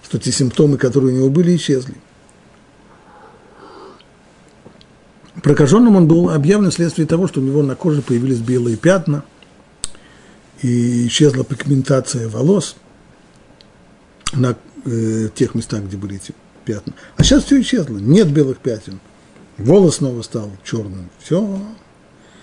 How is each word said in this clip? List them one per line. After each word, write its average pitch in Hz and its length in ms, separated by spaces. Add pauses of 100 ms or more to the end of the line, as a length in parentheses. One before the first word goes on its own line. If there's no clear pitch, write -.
что - 160
те 127 120
симптомы, 139 460
которые 131 360
у 127 40
него 131 120
были, 175 260
исчезли. 135 400 (3500)
Прокажённым 180 540
он 175 120
был 175 220
объявлен 175 420
вследствие 165 360
того, 170 200
что - 120
у 131 40
него 135 200
на 135 120
коже 151 260
появились 123 380
белые 120 380
пятна, 160 460 (1400)
и 120 460
исчезла 131 360
пигментация 131 840
волос 131 480 (1600)
на, 123 240 (280)
э, 110 500
тех 123 200
местах, 113 280
где 98 140
были 98 180
эти - 180 (320)
пятна. - 280 (220)
А - 80
сейчас 262 220
всё 277 160
исчезло, 147 360
нет 151 340
белых 139 260
пятен. 101 420 (580)
Волос 165 400
снова 123 240
стал 107 300 (120)
чёрным. 95 460 (140)
Всё, 196 380 (800)